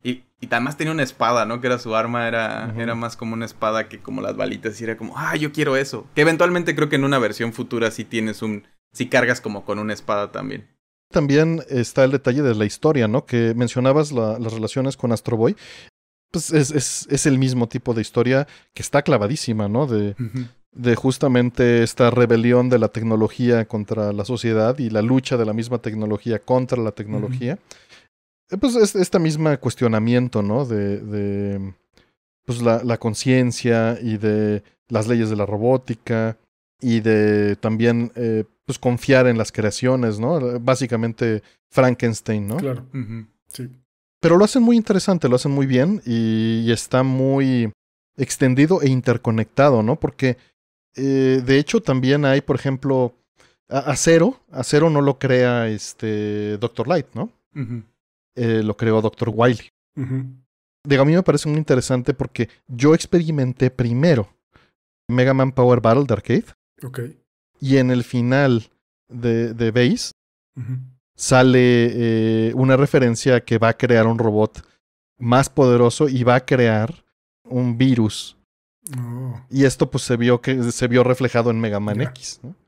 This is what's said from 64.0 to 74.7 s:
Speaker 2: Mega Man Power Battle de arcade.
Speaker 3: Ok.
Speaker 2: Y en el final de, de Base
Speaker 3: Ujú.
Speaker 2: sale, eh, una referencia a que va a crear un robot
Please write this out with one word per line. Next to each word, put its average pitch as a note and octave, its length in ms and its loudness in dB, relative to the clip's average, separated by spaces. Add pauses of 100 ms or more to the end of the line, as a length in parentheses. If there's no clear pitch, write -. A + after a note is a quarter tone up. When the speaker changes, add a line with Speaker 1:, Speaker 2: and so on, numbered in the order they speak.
Speaker 2:
Mega B2+ 240 2
Man C3 180 2
Power B2 300 4
Battle A#2+ 240 4
de A#2+ 80 0
arcade. A#2 320 0 (360)
Speaker 3:
Ok. B2+ 180 -12 (600)
Speaker 2:
Y C3+ 180 2
en B2+ 140 2
el B2 120 0
final B2 640 0 (400)
de, A#2 440 -2
de A#2 180 -2
Base B2 400 0 (460)
Speaker 3:
Ujú. B2+ 200 -8 (380)
Speaker 2:
sale, B2 760 4 (580)
eh, - 60 -4
una C3 200 4
referencia B2+ 640 2
a A#2 40 2
que A2+ 160 -2
va A2+ 120 4
a - 80 -2
crear A#2 300 4
un A2+ 100 0
robot G#2+ 480 0 (540)